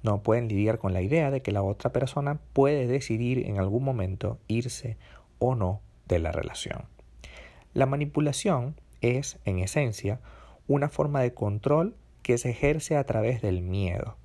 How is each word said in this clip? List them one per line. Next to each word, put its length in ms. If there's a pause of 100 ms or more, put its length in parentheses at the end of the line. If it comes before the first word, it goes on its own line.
No 180
pueden 260
lidiar 320
con 140
la 80
idea 300
de 100
que 100
la 120
otra 280
persona 480 (140)
puede 340
decidir 600
en 100
algún 260
momento 540 (100)
irse 500 (420)
o 160
no 260 (260)
de 120
la 120
relación. 520 (880)
La 120
manipulación 920 (220)
es, 440
en 140
esencia, 600 (480)
una 220
forma 320
de 120
control 600 (260)
que 160
se 120
ejerce 480
a 80
través 360
del 200
miedo 640